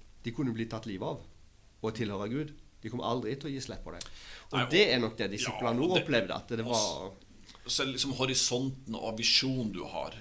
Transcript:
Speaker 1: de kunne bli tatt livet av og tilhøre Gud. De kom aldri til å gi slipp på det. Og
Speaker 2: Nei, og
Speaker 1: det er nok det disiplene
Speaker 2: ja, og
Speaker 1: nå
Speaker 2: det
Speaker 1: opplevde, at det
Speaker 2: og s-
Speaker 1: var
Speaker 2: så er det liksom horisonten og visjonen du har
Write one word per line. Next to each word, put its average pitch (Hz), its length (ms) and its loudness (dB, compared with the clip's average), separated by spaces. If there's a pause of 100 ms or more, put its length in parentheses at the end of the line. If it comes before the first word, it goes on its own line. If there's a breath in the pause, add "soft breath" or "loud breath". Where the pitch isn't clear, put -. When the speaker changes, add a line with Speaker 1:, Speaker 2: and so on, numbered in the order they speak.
(240)
Speaker 1:
de 117 80 -4
kunne 127 200 0
bli 113 140 -2
tatt 110 200 -8
livet 101 200 -4
av 151 140 -4 (640)
og 110 120 -2
tilhøre 104 360 -2
Gud. 147 220 -4 (280)
De 110 100 -10
kom 120 100 -4
aldri 117 360 0
til 143 140 -8
å 139 40 -6
gi 135 60 -6
slipp - 240 -8
på 80 80 -10
det. 87 100 -10 (480 loud breath)
Og - 80 2
Speaker 2:
Nei, 113 60 4
og 123 60 -2
Speaker 1:
det 190 220 8
er 127 60 6
nok 113 180 0
det 101 140 -2
disiplene 104 320 -2
Speaker 2:
ja, 117 80 2
og 117 60 2
Speaker 1:
nå 165 180 4
Speaker 2:
det 175 100 4
Speaker 1:
opplevde, 120 300 2
at - 140 -6
det 113 120 -2
Speaker 2:
og 117 140 0
s- 107 80 6 (160)
Speaker 1:
var 95 140 -8 (540)
Speaker 2:
så - 160 2
er 135 40 2
det 135 80 -2
liksom 135 220 0
horisonten 127 800 2
og 110 220 -4
visjonen 120 560 4
du 85 120 -6
har 76 360 -4